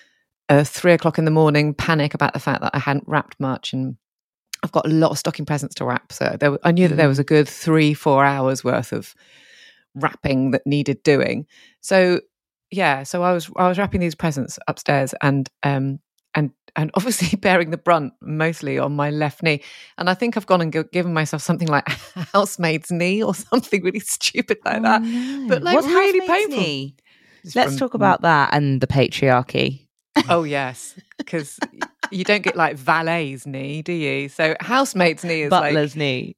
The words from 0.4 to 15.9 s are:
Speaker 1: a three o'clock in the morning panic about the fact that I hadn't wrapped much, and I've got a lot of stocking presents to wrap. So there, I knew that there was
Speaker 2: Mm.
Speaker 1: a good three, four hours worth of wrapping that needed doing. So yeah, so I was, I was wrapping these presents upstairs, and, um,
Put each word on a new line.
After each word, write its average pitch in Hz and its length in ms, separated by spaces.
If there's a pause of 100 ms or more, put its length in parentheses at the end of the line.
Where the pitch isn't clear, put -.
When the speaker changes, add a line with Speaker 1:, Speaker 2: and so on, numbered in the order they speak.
Speaker 1:
a 147 160
three 175 300
o'clock 165 240
in 165 80
the 156 60
morning 151 420
panic 147 400
about 147 200
the 131 60
fact - 220
that - 120
I - 60
hadn't 139 280
wrapped - 340
much, 131 320
and 131 240 (640)
I've - 80
got - 140
a 156 40
lot 160 220
of 147 80
stocking 151 260
presents 143 300
to 131 100
wrap. 123 280
So - 260
there, 143 240
I 175 80
knew 175 160
that 151 80
there 151 140
was 135 80
Speaker 2:
Mm. 147 40
Speaker 1:
a 139 40
good 151 240
three, 156 440
four 139 300
hours 135 400
worth 123 300
of 110 200 (840)
wrapping 135 560
that - 140
needed 143 380
doing. 139 420 (360)
So 180 400 (500)
yeah, 151 320
so 175 180
I 180 120
was, 170 240
I 180 100
was 180 100
wrapping 196 220
these 170 160
presents 143 420 (120)
upstairs, 139 520
and, 139 280 (140)
um, 139 360 (340)